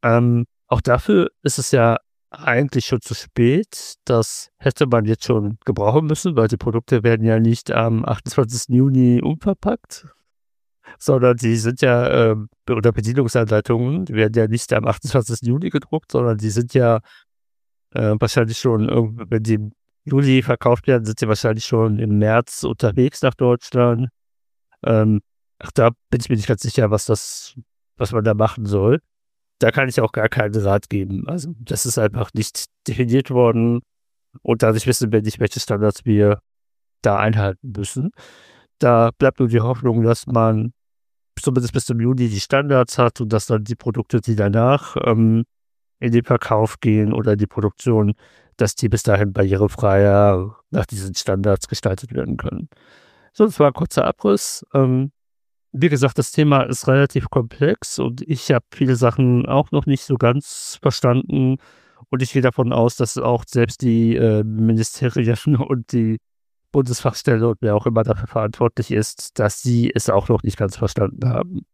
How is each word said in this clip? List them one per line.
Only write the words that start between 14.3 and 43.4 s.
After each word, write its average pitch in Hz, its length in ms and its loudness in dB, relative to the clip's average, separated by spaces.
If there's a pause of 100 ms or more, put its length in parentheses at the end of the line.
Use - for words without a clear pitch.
ja 113 120 4
nicht 113 260 -4
am 110 140 0
achtundzwanzigsten 117 600 -4
Juni 160 220 -2
gedruckt, - 400 -6
sondern 120 260 0
die 110 140 -4
sind 120 220 -4
ja, 117 260 4 (920)
äh, 110 260 0
wahrscheinlich 113 420 0
schon 113 280 0
irgend-, 113 420 -2
wenn 113 140 -2
die 110 120 0
im 107 180 -6 (320)
Juli 135 360 2
verkauft 120 460 0
werden, 120 180 2
sind 110 140 -6
sie 117 80 -2
wahrscheinlich 110 380 -2
schon 110 340 0
im 104 180 0
März 107 460 0
unterwegs 123 580 0
nach 131 140 0
Deutschland. 123 720 0 (760)
Ähm, 107 380 2 (380)
ach, - 140 -16
da 120 180 2 (180)
bin 120 120 -2
ich - 80 -12
mir 127 60 0
nicht 104 120 -2
ganz 110 140 -2
sicher, 110 280 0
was 104 160 0
das, - 500 -6 (420)
was 120 140 -4
man 117 120 -2
da 110 100 2
machen 110 320 0
soll. 104 360 2 (580)
Da 113 120 2
kann 135 180 0
ich 123 100 -2
auch 113 140 -2
gar 113 160 0
keinen 104 260 -2
Rat 101 340 0
geben. 98 380 -6
Also 165 320 -8
das 120 260 -6
ist 120 140 -2
einfach 107 340 -2
nicht - 340 -6 (200)
definiert 127 420 0
worden 117 520 2 (600)
und 117 220 0
dadurch 110 240 4
wissen 110 240 0
wir 110 100 4
nicht, 107 180 -6
welche - 200 -2
Standards 104 460 -2
wir 104 340 4 (600)
da 101 180 2
einhalten 104 560 -2
müssen. 127 360 -6 (680)
Da 117 380 4
bleibt - 220 2
nur 123 100 2
die 117 100 2
Hoffnung, 117 420 0
dass 113 260 0
man 113 440 0 (680)
zumindest 127 340 0
bis 131 120 -4
zum 117 140 -2
Juni 123 300 0
die 101 100 -2
Standards 139 580 0
hat 123 220 2
und 110 140 -4
dass 107 140 -2